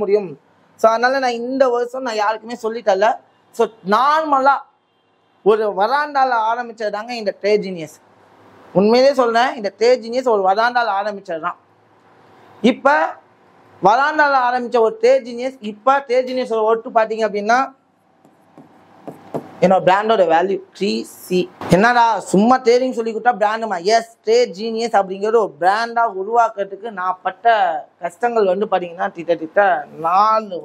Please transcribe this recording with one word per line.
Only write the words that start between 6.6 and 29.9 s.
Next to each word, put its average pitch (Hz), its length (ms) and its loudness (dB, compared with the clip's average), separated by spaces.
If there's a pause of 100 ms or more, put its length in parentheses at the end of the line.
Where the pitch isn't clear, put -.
தாங்க 233 240 -10
இந்த 196 120 -4 (100)
Trade 196 240 2
Genius. 170 320 -12 (800)
உண்மையிலே 240 380 4
சொல்றேன், 240 400 0
இந்த 202 120 -6 (100)
Trade 240 240 2
Genius 247 300 -4
ஒரு 202 140 0
வராண்டால 226 520 0
ஆரம்பிச்சது 196 480 -8
தான். 175 100 -8 (1120)
இப்ப 269 260 2 (880)
வராண்டால 277 520 2 (140)
ஆரம்பிச்ச 247 380 -2
ஒரு 220 160 0
Trade 254 260 4
Genius, 247 300 -8 (140)
இப்ப 269 260 0 (100)
Trade 254 220 0
ஜீனியஸோட 226 400 -4
ஒர்த்து 226 300 -2
பாத்தீங்க 220 280 -2
அப்படின்னா 208 320 0 (2000)
என்னோட 185 260 4
பிராண்டோட 214 420 2
value 180 260 0 (200)
three 202 140 -4 (340)
சி. 185 140 0 (360)
என்னடா 233 300 4 (260)
சும்மா 220 240 4 (100)
trading 247 320 2
சொல்லி 226 160 -6
கொடுத்தா 220 300 0
பிராண்டுமா? 214 340 -2 (200)
Yes, 226 140 -6 (140)
trade 226 320 2
genius 226 440 -4
அப்படிங்கிறது 196 420 0
ஒரு 165 180 -4
பிராண்டா 233 420 0 (200)
உருவாக்குறதுக்கு 208 680 -2 (100)
நான் 185 240 -4
பட்ட 220 320 0 (480)
கஷ்டங்கள் 214 500 0
வந்து 202 200 -4
பாத்தீங்கன்னா 180 360 -4 (100)
கிட்டத்தட்ட 165 500 0 (400)